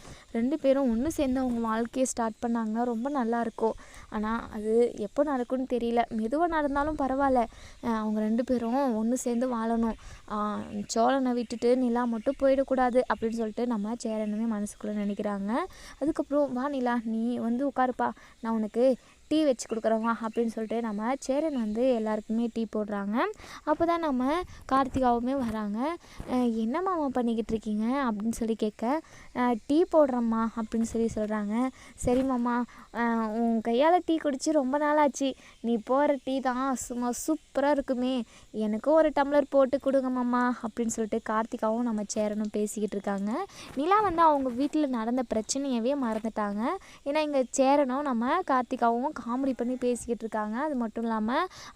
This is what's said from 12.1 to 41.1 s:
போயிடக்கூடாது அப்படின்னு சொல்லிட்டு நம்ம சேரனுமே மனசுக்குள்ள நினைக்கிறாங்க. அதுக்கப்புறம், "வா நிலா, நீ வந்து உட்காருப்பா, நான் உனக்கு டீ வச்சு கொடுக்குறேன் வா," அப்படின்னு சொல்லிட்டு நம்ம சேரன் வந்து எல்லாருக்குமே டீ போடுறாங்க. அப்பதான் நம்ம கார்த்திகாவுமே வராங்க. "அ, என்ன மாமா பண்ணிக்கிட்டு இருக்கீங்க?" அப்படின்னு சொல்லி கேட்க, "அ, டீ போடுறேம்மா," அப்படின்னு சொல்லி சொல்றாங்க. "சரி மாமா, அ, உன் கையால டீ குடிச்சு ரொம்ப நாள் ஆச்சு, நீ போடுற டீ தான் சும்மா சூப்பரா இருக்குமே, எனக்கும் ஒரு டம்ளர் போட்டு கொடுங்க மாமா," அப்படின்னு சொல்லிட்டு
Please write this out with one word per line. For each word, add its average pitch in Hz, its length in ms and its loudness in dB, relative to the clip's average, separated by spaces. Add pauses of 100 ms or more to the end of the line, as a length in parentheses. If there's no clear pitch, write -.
போயிடக்கூடாது 262 580 4 (140)
அப்படின்னு 226 200 -2
சொல்லிட்டு 226 320 -4
நம்ம 220 360 -2
சேரனுமே 220 500 -2
மனசுக்குள்ள 208 440 -6
நினைக்கிறாங்க. 208 560 -2 (460)
அதுக்கப்புறம், 285 540 0
"வா 254 160 -2
நிலா, 247 360 0
நீ 226 340 -2
வந்து 240 300 0
உட்காருப்பா, 247 420 0 (300)
நான் 226 140 -2
உனக்கு 233 420 2 (320)
டீ 311 160 2
வச்சு 262 240 0
கொடுக்குறேன் 220 320 0
வா," 226 220 0
அப்படின்னு 226 240 0
சொல்லிட்டு 220 340 -4
நம்ம 220 380 -2
சேரன் 294 360 0
வந்து 233 400 2
எல்லாருக்குமே 220 580 -2
டீ 226 140 -2 (100)
போடுறாங்க. 208 400 -4 (500)
அப்பதான் 339 320 2
நம்ம 294 440 0 (300)
கார்த்திகாவுமே 262 640 2
வராங்க. 220 580 -2 (340)
"அ, 247 60 0
என்ன 240 460 0
மாமா 339 300 0
பண்ணிக்கிட்டு 233 400 -2
இருக்கீங்க?" 220 580 0
அப்படின்னு 220 220 -2
சொல்லி 226 220 -2
கேட்க, 226 460 -2 (360)
"அ, 247 180 2 (120)
டீ 311 260 4
போடுறேம்மா," 240 540 4 (100)
அப்படின்னு 226 260 -2
சொல்லி 226 320 0
சொல்றாங்க. 214 540 -2 (260)
"சரி 254 280 2
மாமா, 247 420 0 (300)
அ, 233 80 -2 (240)
உன் 226 420 0
கையால 302 360 6
டீ 330 120 2
குடிச்சு 294 340 -2
ரொம்ப 285 280 2
நாள் 302 180 2
ஆச்சு, 277 380 2 (260)
நீ 233 180 0 (120)
போடுற 285 340 4
டீ 269 160 -2
தான் 262 340 -2
சும்மா 247 360 -4 (160)
சூப்பரா 294 440 0
இருக்குமே, 254 540 0 (260)
எனக்கும் 214 440 0
ஒரு 320 200 6
டம்ளர் 285 340 2
போட்டு 269 320 4
கொடுங்க 262 280 2
மாமா," 247 540 0
அப்படின்னு 226 240 -4
சொல்லிட்டு 226 460 -4